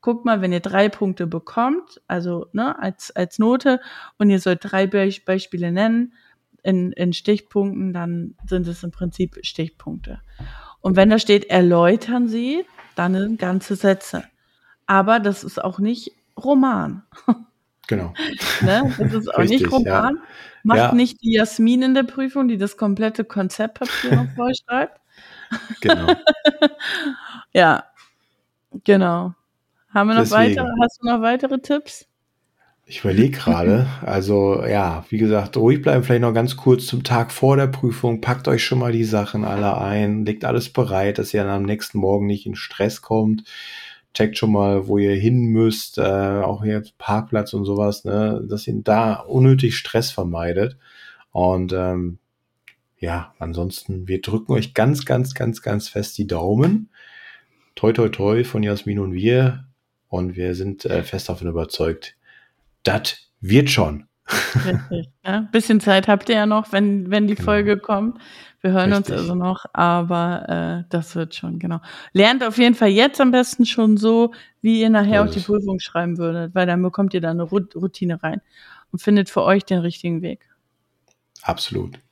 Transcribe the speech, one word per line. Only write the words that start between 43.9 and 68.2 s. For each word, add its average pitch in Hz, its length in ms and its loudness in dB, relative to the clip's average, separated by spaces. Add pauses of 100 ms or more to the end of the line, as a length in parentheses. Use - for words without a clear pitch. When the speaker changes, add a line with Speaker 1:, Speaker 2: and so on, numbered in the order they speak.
Speaker 2:
Checkt 107 240 0
schon 110 140 2
mal, 101 360 2
wo 101 100 2
ihr 101 160 2
hin 117 320 2
müsst, 110 520 0
äh, - 40 0
auch 98 600 -2
jetzt 107 320 -4
Parkplatz 107 560 -4
und 104 140 -4
sowas, 101 380 -2
ne, 107 440 -2
dass 107 180 -8
ihr 117 160 -4
da 110 320 2
unnötig 131 600 4
Stress - 340 -2
vermeidet. 87 640 -4 (560)
Und, 92 420 0
ähm, 90 440 -4 (800)
ja, 85 400 -8
ansonsten, 90 680 -8
wir 92 140 -4
drücken 110 300 -4
euch 110 200 -2
ganz, 135 320 0
ganz, 131 300 -2
ganz, 117 260 -6
ganz 104 300 -6
fest - 260 -8
die 104 100 -4
Daumen. 107 640 0 (840)
Toi, 110 180 2
toi, 110 160 2
toi 104 360 0
von 110 180 -4
Jasmin 104 380 -4
und 95 120 -4
wir. 127 520 2 (440)
Und 90 260 -4
wir 90 200 -4
sind, 95 320 -6
äh, 87 160 0
fest - 260 -8
davon 87 200 -6
überzeugt, 82 680 -4 (680)
das - 340 -2 (240)
wird 123 260 4
schon. 76 380 0 (580)
Speaker 1:
Richtig, 175 440 -4 (160)
ja. 196 160 -2 (120)
Bisschen 220 280 4
Zeit 190 280 2
habt 202 220 2
ihr 226 60 4
ja 208 100 2
noch, 214 260 -2
wenn, 196 380 0
wenn 208 160 2
die 202 80 0
Speaker 2:
Genau. - 100 -8
Speaker 1:
Folge 208 320 2
kommt. 214 420 -4 (420)